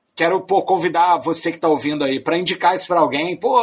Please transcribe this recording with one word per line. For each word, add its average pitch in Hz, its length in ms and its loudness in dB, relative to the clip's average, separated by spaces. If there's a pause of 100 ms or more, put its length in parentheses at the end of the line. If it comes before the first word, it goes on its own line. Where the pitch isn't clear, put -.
(160)
Quero, 175 260 0
pô, 190 200 0
convidar 175 540 2
você 165 340 -2
que 165 80 -8
tá 170 100 0
ouvindo 147 360 0
aí 135 160 -2
pra 160 180 -2
indicar 180 380 0
isso 185 100 -6
pra 175 140 2
alguém. 151 360 -2
Pô, 254 260 2